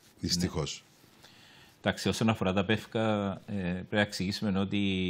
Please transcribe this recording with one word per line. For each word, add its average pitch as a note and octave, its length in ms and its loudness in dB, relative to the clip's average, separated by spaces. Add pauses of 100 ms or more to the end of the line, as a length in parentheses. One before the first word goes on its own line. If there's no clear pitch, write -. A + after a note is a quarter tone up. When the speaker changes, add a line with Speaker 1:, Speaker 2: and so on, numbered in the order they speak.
(200)
Speaker 1:
δυστυχώς. E2+ 640 -2 (1000)
Speaker 2:
Εντάξει, F#2+ 240 0
όσον A2+ 200 2
αφορά F#2+ 240 2
τα F#2+ 120 2
πεύκα, G#2+ 680 0 (140)
ε, - 160 -8
πρέπει F2+ 240 -4 (100)
να G#2 60 4
εξηγήσουμε G2+ 580 0
ότι G2 180 0 (320)